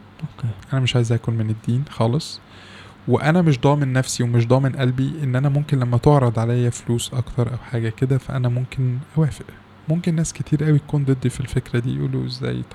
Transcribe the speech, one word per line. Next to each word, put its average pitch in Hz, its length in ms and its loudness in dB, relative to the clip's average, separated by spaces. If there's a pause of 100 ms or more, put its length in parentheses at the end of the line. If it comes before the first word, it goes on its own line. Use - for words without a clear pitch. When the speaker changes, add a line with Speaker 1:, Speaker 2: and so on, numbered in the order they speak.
(220)
Speaker 1:
أوكي. - 260 -8 (260)
Speaker 2:
أنا 131 80 0
مش 123 140 0
عايز 117 160 2
آكل 117 200 -2
من 110 180 -2
الدين 117 400 -2
خالص. 120 500 -2 (680)
وأنا 151 340 4
مش 147 180 4
ضامن 139 340 2
نفسي 127 300 0
ومش 120 240 4
ضامن 131 280 2
قلبي 131 360 0 (120)
إن 127 120 0
أنا 139 140 2
ممكن 147 300 0
لما 120 180 2
تعرض 131 420 4
عليا 120 300 2
فلوس - 440 -4
أكتر 120 380 -2
أو 120 60 -6
حاجة 113 320 -4
كده 131 280 0
فأنا 127 320 -2
ممكن 127 480 -2 (200)
أوافق. 156 280 0 (440)
ممكن 170 260 0
ناس 160 180 -2
كتير 151 300 -2
قوي 151 160 4
تكون 143 260 -2
ضدي 131 240 0
في - 100 -4
الفكرة 123 400 -4
دي، 127 180 -2
يقولوا: 131 280 -2
"إزاي؟ 123 380 -6 (120)